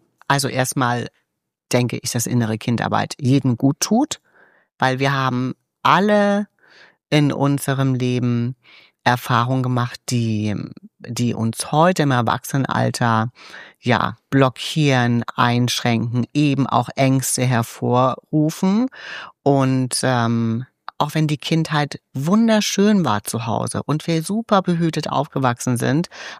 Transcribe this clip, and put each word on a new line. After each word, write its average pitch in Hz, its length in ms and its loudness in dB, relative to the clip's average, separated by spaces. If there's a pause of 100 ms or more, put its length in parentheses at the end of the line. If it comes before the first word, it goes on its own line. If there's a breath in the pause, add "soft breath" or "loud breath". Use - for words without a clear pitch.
(280)
also 139 200 0
erstmal 123 600 -2 (640)
denke 123 280 0
ich, - 100 -6
dass 120 140 -2
innere 113 320 0
Kindarbeit 104 600 0
jedem 131 380 2
gut 135 240 0
tut, - 400 0 (580 soft breath)
weil 131 200 0
wir 135 120 2
haben 127 420 0 (300)
alle 202 640 2 (600 soft breath)
in 147 240 2
unserem 135 600 0
Leben 123 640 -2 (480 soft breath)
Erfahrungen 123 600 0
gemacht, 123 360 -2 (100)
die, 110 460 -2 (440)
die 120 340 -4
uns 113 400 -4
heute 160 300 4
im 143 80 2
Erwachsenenalter, 120 1200 0 (480 loud breath)
ja, 113 360 0 (140)
blockieren, 131 920 2 (120)
einschränken, 120 1000 0
eben 139 340 2
auch 120 280 0
Ängste 131 480 2
hervorrufen. 131 1400 0 (560 loud breath)
Und, 131 600 2
ähm, 117 640 0 (320)
auch 147 180 -2
wenn 156 100 2
die 151 140 -2
Kindheit 156 600 -2 (140)
wunderschön 202 880 2
war 104 200 0
zu 117 240 -6
Hause 117 340 -2
und 147 240 -4
wir 165 160 0
super 202 400 0
behütet 165 480 -2
aufgewachsen 127 680 -2
sind, 127 320 0 (300 loud breath)